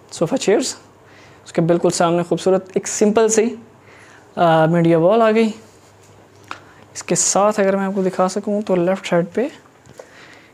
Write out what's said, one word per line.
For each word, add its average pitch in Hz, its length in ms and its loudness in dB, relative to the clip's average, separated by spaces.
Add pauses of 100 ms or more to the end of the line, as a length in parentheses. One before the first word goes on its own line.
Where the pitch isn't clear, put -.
(120)
सोफ़ा 175 260 -4
चेयर्स, 247 400 0 (680)
उसके - 160 -4
बिल्कुल 170 300 2
सामने 175 320 0
खूबसूरत 185 440 -2 (100)
एक 190 100 -4
सिंपल 214 420 2
सी, 208 300 0 (760)
अ, 160 320 4
मीडिया 170 280 2
वॉल 190 240 4
आ 220 100 4
गई। 226 160 2 (1500)
इसके - 200 -6
साथ 202 380 0
अगर 196 220 0
मैं 196 100 -2
आपको 190 180 -4
दिखा 185 240 0
सकूँ 208 340 -4
तो 202 140 -2
लेफ्ट 180 340 -2
साइड 175 160 0
पे 208 200 -4 (1080)